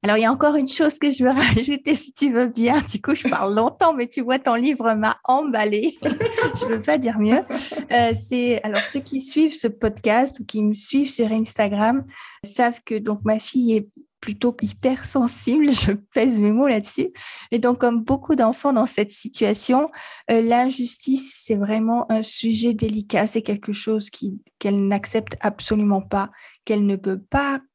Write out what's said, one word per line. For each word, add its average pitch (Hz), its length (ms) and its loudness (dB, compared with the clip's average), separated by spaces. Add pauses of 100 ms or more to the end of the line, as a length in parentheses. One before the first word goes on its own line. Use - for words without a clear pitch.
Alors, 208 140 4
il - 20 4
y 226 60 2
a 233 60 4
encore 294 240 2
une 269 120 0
chose 302 300 0
que 294 120 2
je 262 140 0
veux 254 60 6
<laughs> 262 260 4
rajouter, 277 380 0
si - 180 -4
tu 285 180 0
veux 240 180 2
bien. 240 340 2
Du - 180 -6
coup, 277 140 0
je - 120 -4
parle 202 280 0
longtemps, 285 400 2
mais 247 120 -2
tu 262 140 -8
vois, 247 180 0
ton 262 160 0
livre 240 400 0
m'a 214 300 0
emballée. 240 800 0
<laughs> 453 580 -2
Je 494 60 -4
veux 226 160 -2
pas 302 160 2
dire 226 200 -2
mieux. 220 220 4 (500)
Euh, 233 240 4
c'est, 240 500 -2
alors, 214 180 -2
ceux - 180 -6
qui 269 220 -8
suivent 302 320 0
ce - 120 -4
podcast 220 760 0
ou 202 40 -10
qui 214 180 -4
me 208 120 2
suivent 269 360 -2
sur 220 220 0
Instagram 220 720 0 (400)
savent 240 400 -2
que, 220 120 -6
donc, 208 280 -4
ma 214 140 2
fille 233 380 0
est 208 120 -2 (320)
plutôt 240 420 -2
hypersensible, 262 1080 0
je 202 220 2
pèse 220 460 0
mes 208 140 4
mots 254 140 4
là-dessus. 247 420 0 (420)
Et 233 80 0
donc, 247 200 2
comme 233 240 2
beaucoup 269 340 0
d'enfants 254 360 2
dans 247 140 2
cette 208 240 -2
situation, 247 800 0 (400)
euh, 226 100 4
l'injustice, 254 1040 0
c'est 220 120 0
vraiment 220 540 0
un 220 120 0
sujet 226 500 -2
délicat. 214 540 -2
C'est 220 160 -2
quelque 208 300 -6
chose 208 360 -4
qui, 202 320 -10 (180)
qu'elle 202 280 0
n'accepte 202 540 -2
absolument 208 600 0
pas, 196 300 -4 (340)
qu'elle 208 220 0
ne 196 100 2
peut 190 240 -4
pas 277 400 -2 (140)